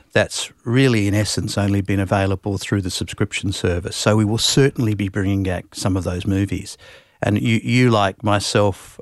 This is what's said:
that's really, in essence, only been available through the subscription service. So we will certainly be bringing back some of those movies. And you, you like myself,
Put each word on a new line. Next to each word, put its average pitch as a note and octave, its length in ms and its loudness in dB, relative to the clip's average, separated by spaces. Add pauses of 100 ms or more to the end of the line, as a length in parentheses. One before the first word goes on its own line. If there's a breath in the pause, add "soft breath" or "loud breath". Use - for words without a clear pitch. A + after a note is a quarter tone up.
(120)
that's - 400 -2 (140)
really, A#2+ 420 2
in G2+ 60 0
essence, G2+ 440 -2
only G2+ 220 0
been G2 220 0
available G2 560 0
through G2+ 240 -2
the F2+ 100 -6
subscription - 640 -4
service. F2+ 420 -4
So G#2+ 220 2
we G#2+ 80 4
will A2 120 0
certainly C3+ 580 2
be G2+ 120 -2
bringing G2 360 -2
back F2+ 320 -6
some F#2+ 200 -2
of F#2 80 -2
those F2+ 220 -6
movies. G2 520 -2 (440 loud breath)
And G#2 200 0
you, A#2 220 2
you B2 260 4
like G2+ 320 2
myself, G#2 800 0